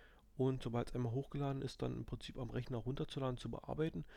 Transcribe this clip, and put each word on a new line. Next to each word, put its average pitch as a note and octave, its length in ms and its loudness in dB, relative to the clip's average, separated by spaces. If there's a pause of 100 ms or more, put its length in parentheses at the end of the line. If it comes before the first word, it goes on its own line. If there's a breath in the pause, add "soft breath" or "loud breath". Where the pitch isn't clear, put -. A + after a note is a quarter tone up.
(360 loud breath)
und C3 260 4
sobald A#2 260 2
es - 60 -4
einmal B2 180 4
hochgeladen C#3 500 0
ist, - 200 -4
dann B2+ 120 2
im A#2+ 100 -2
Prinzip - 340 -6
am A#2+ 120 -2
Rechner A#2 280 0
runterzuladen, C3 600 0
zu A#2 120 -4
bearbeiten. D3+ 540 0 (120)